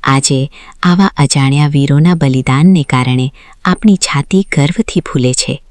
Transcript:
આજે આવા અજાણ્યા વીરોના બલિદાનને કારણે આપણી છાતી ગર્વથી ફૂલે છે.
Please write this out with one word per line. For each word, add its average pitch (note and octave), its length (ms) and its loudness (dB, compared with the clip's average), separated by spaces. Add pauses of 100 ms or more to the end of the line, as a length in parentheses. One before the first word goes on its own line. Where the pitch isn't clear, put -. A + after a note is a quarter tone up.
આજે C3+ 480 -2 (320)
આવા F3+ 340 2
અજાણ્યા C#3+ 520 0
વીરોના C#3+ 460 2
બલિદાનને C#3+ 680 2
કારણે B2+ 500 -2 (320)
આપણી F#3 320 2
છાતી F#3+ 500 -2 (100)
ગર્વથી E3 440 -2
ફૂલે B2 340 -2
છે. - 360 -6